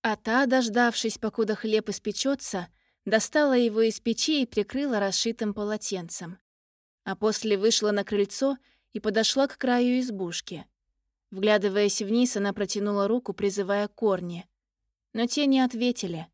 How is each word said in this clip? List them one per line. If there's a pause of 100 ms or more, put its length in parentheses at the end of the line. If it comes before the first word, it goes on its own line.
А
та,
дождавшись,
покуда
хлеб
испечется, (340)
достала
его
из
печи
и
прикрыла
расшитым
полотенцем. (640)
А
после
вышла
на
крыльцо (360)
и
подошла
к
краю
избушки. (640)
Вглядываясь
вниз,
она
протянула
руку,
призывая
корни. (640)
Но
те
не
ответили.